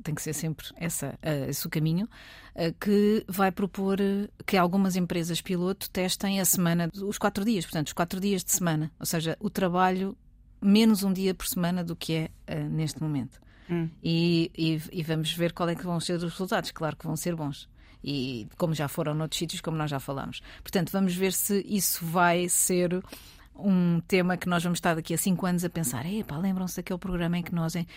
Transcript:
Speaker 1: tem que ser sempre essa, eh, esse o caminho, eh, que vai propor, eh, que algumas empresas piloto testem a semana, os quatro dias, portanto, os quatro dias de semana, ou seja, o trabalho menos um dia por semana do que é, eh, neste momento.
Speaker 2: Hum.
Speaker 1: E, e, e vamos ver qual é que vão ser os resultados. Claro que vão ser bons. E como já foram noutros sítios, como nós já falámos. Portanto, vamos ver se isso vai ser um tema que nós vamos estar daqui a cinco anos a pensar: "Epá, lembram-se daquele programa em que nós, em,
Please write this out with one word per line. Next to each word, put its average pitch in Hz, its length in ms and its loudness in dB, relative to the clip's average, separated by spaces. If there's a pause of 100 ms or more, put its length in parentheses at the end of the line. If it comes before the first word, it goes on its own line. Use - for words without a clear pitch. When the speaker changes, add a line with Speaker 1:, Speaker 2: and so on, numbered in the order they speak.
Speaker 1:
tem 151 120 -4
que - 80 -4
ser 160 120 -4
sempre 160 320 -4 (100)
essa, 165 460 -6
eh, 143 260 -2
esse 143 180 -4
o 165 40 -8
caminho, 165 380 0 (460)
eh, 165 240 -2
que 208 500 4
vai 190 240 2
propor, 196 480 -2
eh, 202 280 0 (160)
que - 120 0
algumas 180 400 4
empresas 170 440 0
piloto 180 480 -2
testem 196 520 -2
a 185 40 2
semana, 170 460 2 (100)
os 196 160 -4
quatro 202 280 0
dias, 208 200 2
portanto, 156 220 -2
os - 60 -8
quatro 180 280 -2
dias 196 240 0
de - 60 -4
semana, 160 480 2
ou 147 80 -8
seja, 160 340 0
o 214 80 -2
trabalho 185 680 2 (440)
menos 208 440 6
um 196 80 2
dia 190 220 2
por - 120 -8
semana 175 380 0
do 170 100 -6
que - 200 -4
é, 160 160 -2 (180)
eh, 151 160 -4
neste 156 360 -2
momento. 147 380 -2 (320)
Speaker 2:
Hum. 170 180 0 (140)
Speaker 1:
E, 165 560 2
e, 160 220 0 (100)
e 180 140 -4
vamos 160 280 -2
ver 170 200 0
qual 170 160 -2
é 170 80 0
que 175 80 -8
vão 170 160 -2
ser 175 140 -2
os 170 100 -2
resultados. 180 480 -4
Claro 151 240 -4
que - 100 -12
vão 156 100 -2
ser 175 200 -2
bons. 143 320 -8 (340)
E 131 540 -4
como 160 180 0
já 143 140 -2
foram 151 260 -2
noutros 156 240 -4
sítios, 170 220 -4
como 165 160 -4
nós 151 120 -2
já 139 120 -4
falámos. - 400 -8 (200)
Portanto, - 300 0
vamos 196 240 2
ver 190 180 2
se 196 360 0
isso 190 360 0
vai 175 440 4
ser 180 520 2 (540)
um 180 460 4
tema 180 360 2
que - 120 -8
nós 175 160 2
vamos 175 140 0
estar 170 180 2
daqui 165 180 -2
a 160 40 0
cinco 185 280 2
anos 180 180 0
a 175 60 -2
pensar: 147 420 -4
"Epá, 208 260 -6
lembram-se 185 380 -2
daquele 180 220 -4
programa 175 400 -2
em 175 60 -2
que 175 100 -6
nós, 165 220 0
em, 170 100 -2 (100)